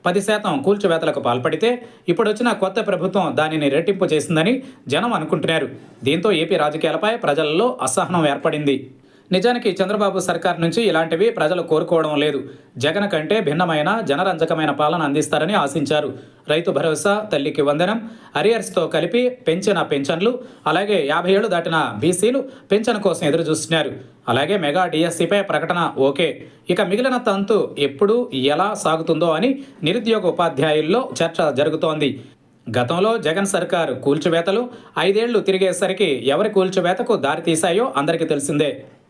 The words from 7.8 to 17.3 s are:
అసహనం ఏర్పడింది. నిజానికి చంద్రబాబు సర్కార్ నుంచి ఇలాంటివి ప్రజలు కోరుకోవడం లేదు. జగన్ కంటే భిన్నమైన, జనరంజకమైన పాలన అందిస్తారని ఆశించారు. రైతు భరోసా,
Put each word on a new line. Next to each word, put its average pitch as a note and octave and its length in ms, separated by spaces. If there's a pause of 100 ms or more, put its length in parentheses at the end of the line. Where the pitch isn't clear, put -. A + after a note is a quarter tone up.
అసహనం D#3+ 360 (100)
ఏర్పడింది. D3 440 (560)
నిజానికి A3+ 440
చంద్రబాబు F#3+ 480
సర్కార్ F3 360
నుంచి E3+ 180 (100)
ఇలాంటివి E3 360 (100)
ప్రజలు E3+ 340
కోరుకోవడం D#3 520
లేదు. C#3+ 160 (460)
జగన్ G3+ 280
కంటే D#3 240 (120)
భిన్నమైన, D#3+ 420 (180)
జనరంజకమైన D#3+ 720
పాలన D#3+ 280
అందిస్తారని D3+ 520
ఆశించారు. D3 480 (440)
రైతు E3+ 260
భరోసా, D#3+ 340 (200)